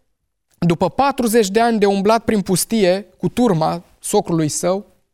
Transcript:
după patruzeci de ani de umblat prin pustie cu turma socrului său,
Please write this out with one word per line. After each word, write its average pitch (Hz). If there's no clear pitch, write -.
după 170
patruzeci 240
de 208
ani 233
de 196
umblat 202
prin 220
pustie 190
cu -
turma 175
socrului 170
său, 190